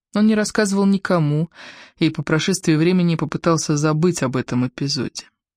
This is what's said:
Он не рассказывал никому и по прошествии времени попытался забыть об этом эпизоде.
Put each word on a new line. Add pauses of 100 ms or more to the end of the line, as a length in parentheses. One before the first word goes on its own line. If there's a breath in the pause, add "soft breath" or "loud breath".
(160)
Он
не
рассказывал
никому (500 loud breath)
и
по
прошествии
времени
попытался
забыть
об
этом
эпизоде. (260)